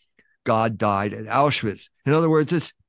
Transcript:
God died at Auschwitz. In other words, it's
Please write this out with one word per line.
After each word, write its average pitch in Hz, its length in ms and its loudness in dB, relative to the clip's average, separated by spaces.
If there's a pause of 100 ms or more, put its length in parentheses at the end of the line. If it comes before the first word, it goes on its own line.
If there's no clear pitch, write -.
(440)
God 113 340 0
died 101 360 0
at 110 120 -12
Auschwitz. 117 640 -2 (180)
In 139 60 2
other 160 160 2
words, 156 220 2
it's 175 220 -4 (160)